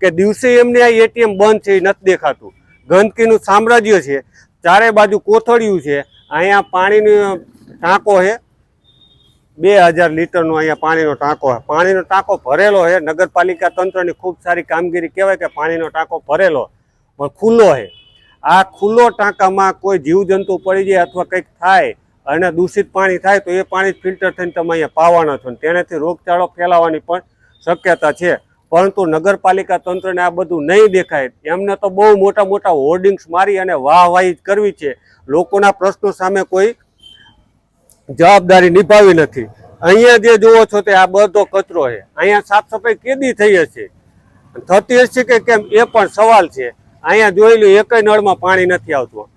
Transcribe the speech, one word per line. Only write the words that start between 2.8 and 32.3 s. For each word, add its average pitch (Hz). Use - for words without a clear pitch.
ગંદકીનું 214
સામ્રાજ્ય 220
છે, 139
ચારે 202
બાજુ 208
કોથળિયું 220
છે. 143
અહીંયા 190
પાણીનો 202
ટાંકો 190
છે, 202
બે 175
હજાર 170
લીટરનો 160
અહીંયા 156
પાણીનો 156
ટાંકો 143
છે. 117
પાણીનો 180
ટાંકો 190
ભરેલો 185
છે. 180
નગરપાલિકા 170
તંત્રની 185
ખૂબ 180
સારી 175
કામગીરી 170
કહેવાય 190
કે 170
પાણીનો 160
ટાંકો 160
ભરેલો 156
પણ 143
ખુલ્લો 220
છે. 101
આ 175
ખુલ્લો 220
ટાંકામાં 196
કોઈ 190
જીવજંતુ 185
પડી 190
જાય 190
અથવા 175
કંઈક 180
થાય 170
અને 165
દૂષિત 185
પાણી 190
થાય 196
તો 185
એ 185
પાણી 190
જ -
ફિલ્ટર 185
થઈને 175
તમે 170
અહીંયા 160
પાવાના 160
છો 127
ને 120
તેનાથી 170
રોગચાળો 175
ફેલાવાની 170
પણ 175
શક્યતા 165
છે. 156
પરંતુ 190
નગરપાલિકા 185
તંત્રને 180
આ 180
બધું 170
નહીં 208
દેખાય. 165
એમને 185
તો 202
બહુ 202
મોટા 196